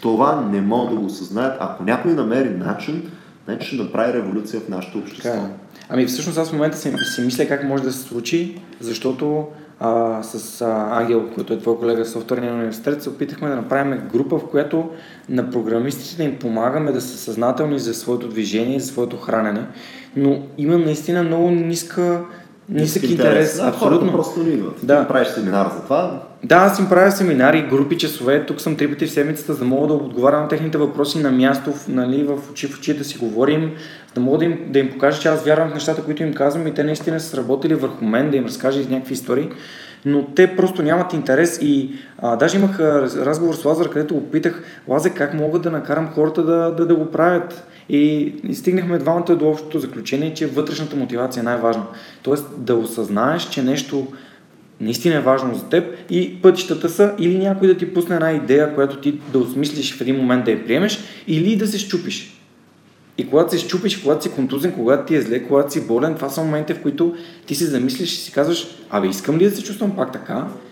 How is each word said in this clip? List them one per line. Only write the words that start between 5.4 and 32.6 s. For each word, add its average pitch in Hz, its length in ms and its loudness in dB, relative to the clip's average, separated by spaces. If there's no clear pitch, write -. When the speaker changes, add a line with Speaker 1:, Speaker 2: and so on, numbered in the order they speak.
Speaker 2:
е. 95 60 -8
Ами 127 180 2
всъщност 151 320 -4
аз 160 120 0
в - 20 -6
момента 151 260 0
си, 139 140 -4
си - 80 -4
мисля 123 240 0
как 139 180 -2
може 139 180 0
да 127 100 -2
се 127 100 -8
случи, 165 580 -4
защото, 131 680 -2
а, 113 420 0
с, - 400 -10
а, 110 300 0
Ангел, 117 420 2
който - 180 -4
е 110 60 -2
твой 117 200 0
колега 117 260 0
в 113 40 -8
софтуерния 120 460 -4
университет, 117 480 -4
се - 80 -6
опитахме 143 380 -6
да 139 80 -2
направим 135 440 -2
група, - 260 0
в - 80 -6
която 165 440 0
на 127 220 0
програмистите 120 680 -2
да 165 80 -2
им 139 120 -2
помагаме 127 560 0
да 123 80 0
са - 180 -10
съзнателни 127 600 0
за 113 160 -2
своето 123 340 -4
движение, 110 520 -2
за 120 60 -6
своето - 300 -4
хранене, 110 460 -2
но 139 220 2
има 156 200 4
наистина 170 440 0
много 170 280 2
ниска, 175 680 0
нисък 156 340 2
Speaker 1:
Нисък - 0 -
Speaker 2:
интерес. 131 180 2
Speaker 1:
интерес. - 60 -4
Да, - 60 -2
хората - 140 0
Speaker 2:
Абсолютно. 175 180 4
Speaker 1:
просто 165 300 0
не 165 80 2
идват. 104 320 -2
Speaker 2:
Да. 139 200 6
Speaker 1:
Ти - 60 -2
правиш 131 200 2
семинар 98 480 0
за - 60 -10
това. 170 400 -2
Speaker 2:
Да, 127 120 4
аз 196 220 6
им 190 100 2
правя 190 220 8
семинари, 151 600 4
групи, 139 280 2
часове, 139 480 0
тук 156 140 -6
съм 160 160 -2
три 147 140 0
пъти 143 160 -2
в 147 40 -4
седмицата, 151 420 -2
за 139 60 -4
да 123 60 -2
мога 135 220 2
да 151 80 2
отговарям 135 480 2
на 151 60 -4
техните 156 300 -2
въпроси 147 400 0
на 147 120 2
място, 127 420 2
в, - 160 -8
нали, 127 360 0
в 143 140 -2
очи - 160 -8